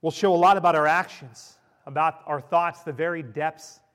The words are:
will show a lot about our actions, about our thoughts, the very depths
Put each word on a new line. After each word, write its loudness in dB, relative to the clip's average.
will -2
show 0
a 2
lot 6
about 2
our 2
actions, -4
about -2
our -6
thoughts, -2
the -10
very -4
depths -8